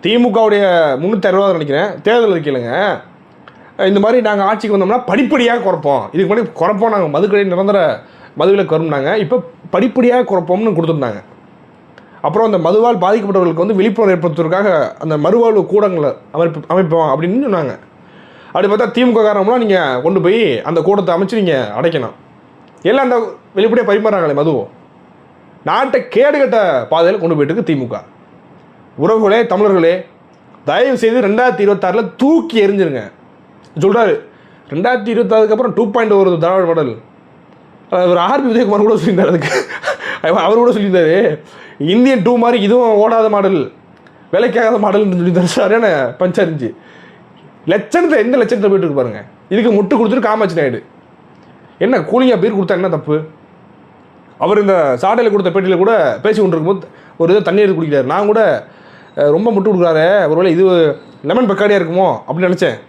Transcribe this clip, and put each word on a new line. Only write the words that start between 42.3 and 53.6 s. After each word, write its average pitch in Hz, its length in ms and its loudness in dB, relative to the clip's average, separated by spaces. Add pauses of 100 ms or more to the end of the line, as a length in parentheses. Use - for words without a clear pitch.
மாதிரி 233 260 0
இதுவும் 220 480 2
ஓடாத 226 180 2
மாடல், 196 420 0 (600)
வேலைக்காகாத 226 460 0
மாடல்னு" 202 380 0
சொல்லியிருந்தாரு. 175 280 0
சரியான 214 440 0 (320)
பஞ்சா 185 240 0
இருந்துச்சு. 151 320 -6 (920)
லட்சணத்தை, 302 500 0
எந்த 240 200 0
லட்சணத்தை 214 320 0
போயிட்டு 196 80 2
இருக்கு 170 160 -2
பாருங்க. 117 300 -4 (260)
இதுக்கு 208 340 2
முட்டு 202 160 0
கொடுத்துட்டு 233 220 0
காமாட்சி 214 340 -2
நாயுடு 131 280 -2 (960)
என்ன 233 180 0
கூலிங்கா 226 420 0
பீர் 208 160 -2
கொடுத்தா 190 120 -2
என்ன 185 220 -2
தப்பு? 151 320 -4 (1160)